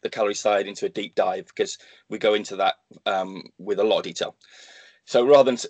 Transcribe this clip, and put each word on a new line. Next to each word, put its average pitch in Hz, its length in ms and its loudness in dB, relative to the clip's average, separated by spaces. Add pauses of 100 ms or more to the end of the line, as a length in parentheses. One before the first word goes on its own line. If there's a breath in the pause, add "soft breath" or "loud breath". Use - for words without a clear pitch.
the 107 80 -6
calorie 104 240 -2
side, 101 320 0
into 101 200 -8
a 95 40 -2
deep - 240 -10
dive, 92 340 -2
because - 300 -4 (300 soft breath)
we 107 100 -10
go 107 180 2
into 101 200 -4
that, 95 200 0 (300)
um, 95 380 -4 (140)
with 98 220 -4
a 101 40 2
lot 104 140 2
of 90 60 -4
detail. - 340 -8 (680 loud breath)
So 123 220 2
rather 143 180 8
than 123 120 0
s-, - 140 -8